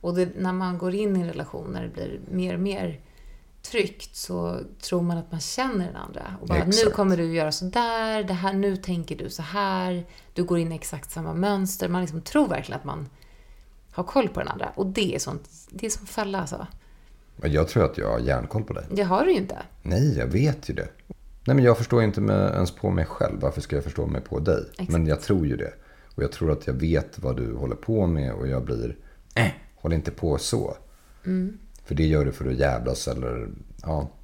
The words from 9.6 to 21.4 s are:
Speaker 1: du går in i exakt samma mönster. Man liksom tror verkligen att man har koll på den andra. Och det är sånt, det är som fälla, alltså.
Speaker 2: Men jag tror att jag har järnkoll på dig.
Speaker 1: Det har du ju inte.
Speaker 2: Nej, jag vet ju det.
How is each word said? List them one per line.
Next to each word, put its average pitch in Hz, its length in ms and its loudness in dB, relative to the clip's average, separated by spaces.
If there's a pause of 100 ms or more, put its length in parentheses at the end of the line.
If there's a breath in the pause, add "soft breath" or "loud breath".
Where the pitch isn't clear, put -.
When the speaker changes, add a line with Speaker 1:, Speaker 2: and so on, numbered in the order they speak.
Speaker 1:
du 175 100 0
går 175 160 2
in 165 120 0
i 160 40 -6
exakt - 360 -10
samma 160 220 -6
mönster. 190 560 0
Man 180 120 2
liksom 165 200 -4
tror 294 260 4
verkligen 139 320 -4
att - 60 -14
man 143 240 -6 (840 soft breath)
har 180 120 -4
koll 240 260 2
på - 100 -8
den - 100 -4
andra. - 260 -4
Och 196 100 -2
det 190 300 0
är 139 40 -2
sånt, - 300 -8 (200)
det - 160 -10
är 220 40 -4
som 208 160 -6
fälla, 196 360 -4
alltså. - 260 -6 (680 soft breath)
Speaker 2:
Men - 160 -2
jag 78 160 4
tror 101 180 4
att - 120 0
jag 52 140 0
har 57 80 0
järnkoll 64 440 0
på - 100 -6
dig. - 180 -8
Speaker 1:
Det 196 120 2
har 190 220 2
du 370 60 6
ju 311 60 6
inte. 190 200 -4 (240)
Speaker 2:
Nej, 110 360 4
jag 62 100 0
vet 117 420 2
ju - 40 -2
det. - 140 -4 (580)